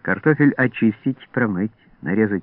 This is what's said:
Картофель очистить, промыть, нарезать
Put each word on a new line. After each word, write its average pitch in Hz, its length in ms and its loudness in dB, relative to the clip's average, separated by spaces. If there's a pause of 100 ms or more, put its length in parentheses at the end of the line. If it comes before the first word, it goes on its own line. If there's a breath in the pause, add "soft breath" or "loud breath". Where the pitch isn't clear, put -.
Картофель 143 520 2
очистить, 127 760 -2
промыть, 107 400 -2 (320)
нарезать 101 400 0